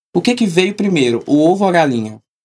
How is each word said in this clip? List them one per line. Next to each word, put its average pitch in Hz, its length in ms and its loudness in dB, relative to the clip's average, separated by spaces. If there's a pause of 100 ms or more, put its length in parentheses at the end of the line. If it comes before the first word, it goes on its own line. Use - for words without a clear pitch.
(140)
o 175 60 0
que 240 140 0
que 233 120 -2
veio 185 280 0
primeiro, 147 520 0
o 147 140 2
ovo 185 240 2
ou 190 60 0
a - 20 0
galinha? 117 480 -2 (240)